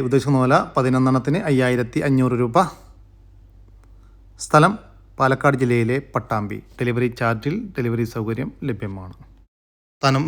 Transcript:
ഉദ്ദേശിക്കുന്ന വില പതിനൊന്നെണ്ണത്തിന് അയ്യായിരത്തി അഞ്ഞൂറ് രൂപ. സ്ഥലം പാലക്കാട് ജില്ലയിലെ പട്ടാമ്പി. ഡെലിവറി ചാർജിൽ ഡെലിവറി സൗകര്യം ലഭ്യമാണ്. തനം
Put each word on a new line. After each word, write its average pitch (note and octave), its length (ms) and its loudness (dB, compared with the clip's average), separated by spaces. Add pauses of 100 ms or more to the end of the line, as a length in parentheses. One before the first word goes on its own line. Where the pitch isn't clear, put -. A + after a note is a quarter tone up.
ഉദ്ദേശിക്കുന്ന C3+ 380 2
വില C3+ 140 4 (180)
പതിനൊന്നെണ്ണത്തിന് C3 640 2 (100)
അയ്യായിരത്തി B2+ 580 0
അഞ്ഞൂറ് C3 340 2
രൂപ. A#2+ 160 0 (1900)
സ്ഥലം F3 300 4 (440)
പാലക്കാട് C3 440 2
ജില്ലയിലെ A#2+ 340 0 (160)
പട്ടാമ്പി. G#2 460 -4 (200)
ഡെലിവറി A#2+ 300 -2 (120)
ചാർജിൽ A#2 360 -2 (200)
ഡെലിവറി A#2 360 -2
സൗകര്യം A2+ 380 -6 (180)
ലഭ്യമാണ്. F#2+ 480 -10 (880)
തനം C3+ 220 2